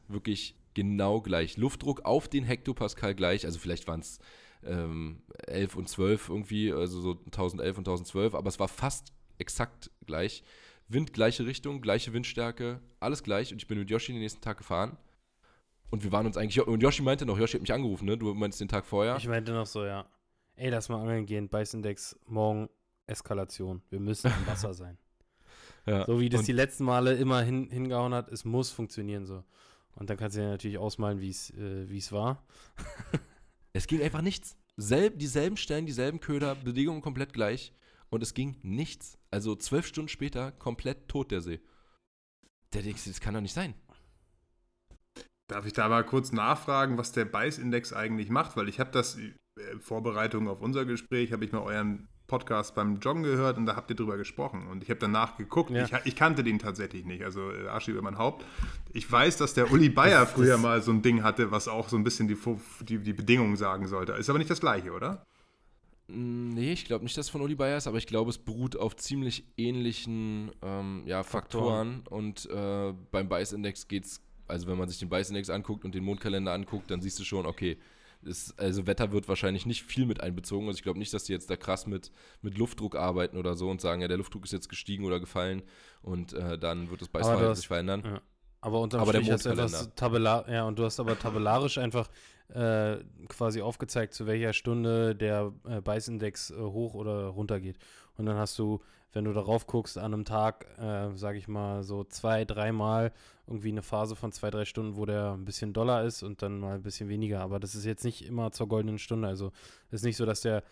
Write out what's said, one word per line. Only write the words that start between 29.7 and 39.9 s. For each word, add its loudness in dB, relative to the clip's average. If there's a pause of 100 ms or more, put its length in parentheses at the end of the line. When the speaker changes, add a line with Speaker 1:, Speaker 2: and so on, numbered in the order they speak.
Speaker 2:
Und -6
dann -2
kannst -4
du 0
dir 0
natürlich -4
ausmalen, -2
wie's, -6
äh, -8
wie's -8
war. -2 (340)
<laughs> -8
Speaker 1:
Es 0
ging 2
einfach 0
nichts. -4 (200)
Selb-, 4
dieselben 2
Stellen, -2
dieselben -2
Köder, 0
Bedingungen 0
komplett -4
gleich. 0 (360)
Und 0
es -4
ging -2
nichts. -6 (140)
Also -2
zwölf 0
Stunden -6